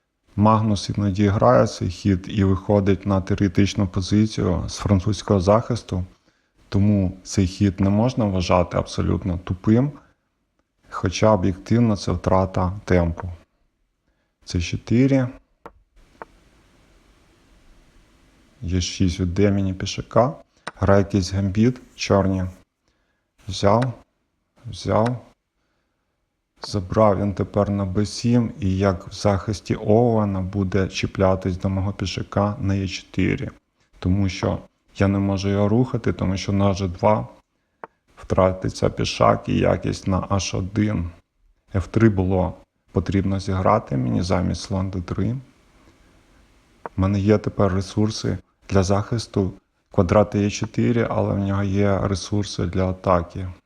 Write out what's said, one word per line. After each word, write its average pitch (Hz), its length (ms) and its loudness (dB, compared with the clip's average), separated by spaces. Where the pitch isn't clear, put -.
Магнус 107 540 2
іноді 101 380 0
грає 117 380 4
цей 107 220 -4
хід 95 400 0
і 101 160 0
виходить 95 600 2
на 98 140 0
теоретичну 101 680 0
позицію 104 800 0
з - 80 -10
французького 101 640 0
захисту. 101 640 0
Тому 98 540 0
цей - 240 0
хід 95 340 0
не 98 100 2
можна 113 340 0
вважати 92 520 0
абсолютно 90 600 -2
тупим. 113 540 0
Хоча 107 420 2
об'єктивно 104 640 0
це - 160 -4
втрата 92 720 0
темпу. 87 480 0
Це - 160 -4
чотири. 127 680 2
Е 90 160 0
шість 87 400 -2
віддає 92 300 2
мені 98 240 -2
пішака. 113 600 0
Грає 98 160 6
якийсь 95 340 0
гамбіт, 98 480 0
чорні. 95 500 0
Взяв, 107 440 2
взяв. 107 600 -2
Забрав 101 580 2
він 101 140 -2
тепер 101 360 0
на 101 140 -2
Б 98 220 -2
сім, 120 540 0
і 95 180 0
як 98 300 0
в - 60 -18
захисті 101 640 -2
Оуена 107 640 2
буде 95 480 -2
чіплятись 95 680 -2
до 98 120 -4
мого 95 240 -2
пішака 101 680 -4
на 98 160 0
Е 95 120 -2
чотири. 98 600 -4
Тому 98 300 0
що 92 300 -2
я 98 120 4
не 98 100 2
можу 98 300 -2
його 101 200 2
рухати, 113 440 0
тому 92 240 -2
що 101 160 -6
на 98 200 2
Ж 95 160 -2
два 107 400 0
втратиться - 720 0
пішак - 580 0
і 101 100 0
якість 95 480 -2
на 92 220 0
Аш 98 260 -2
один. 98 560 -2
Ф 95 120 -2
три 110 220 4
було 92 460 0
потрібно 95 480 0
зіграти 101 560 0
мені 120 260 -2
замість 90 400 -2
слон 95 280 -4
Д 92 100 -6
три. 95 360 -4
У - 40 -2
мене 98 200 0
є 104 180 4
тепер 98 360 0
ресурси 107 640 -2
для 95 140 2
захисту 98 720 -2
квадрата 101 460 4
Е 101 120 2
чотири, 113 600 -2
але 101 240 -2
в 98 40 -2
нього 98 240 -2
є 98 400 0
ресурси 101 640 -4
для 92 240 -2
атаки. 92 600 -2